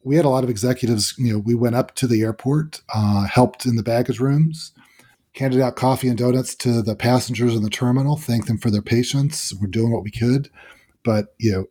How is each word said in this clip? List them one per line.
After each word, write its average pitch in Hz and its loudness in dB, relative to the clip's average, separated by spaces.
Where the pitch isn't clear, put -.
We 135 2
had 165 4
a 143 4
lot 131 2
of 123 -2
executives, 117 0
you 120 0
know, 107 0
we 110 0
went 117 0
up 107 -2
to 131 -2
the 113 2
airport, 139 -2
uh, 104 2
helped - 0
in 120 2
the 113 -2
baggage 117 -2
rooms, 147 0
handed 131 0
out 123 0
coffee 127 0
and 123 0
donuts 123 0
to 117 0
the 107 -2
passengers 120 0
in 110 0
the 107 -2
terminal, 131 0
thanked 117 -2
them 110 0
for 117 -2
their 104 0
patience. 131 -2
We're 101 -2
doing 113 0
what 113 -2
we 101 -10
could. 123 0
But, 110 0
you 113 2
know, 92 -2